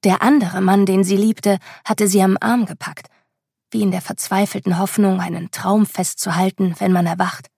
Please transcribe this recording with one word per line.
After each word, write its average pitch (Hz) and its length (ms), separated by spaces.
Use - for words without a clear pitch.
Der 196 180
andere 202 400
Mann, 196 240
den 190 180
sie 190 140
liebte, 208 400
hatte 208 240
sie 190 140
am 190 180
Arm 233 240
gepackt, - 440
wie 110 120
in 101 80
der - 100
verzweifelten 190 760
Hoffnung, 190 420
einen 175 300
Traum 208 340
festzuhalten, 185 920
wenn 190 140
man 175 120
erwacht. 180 540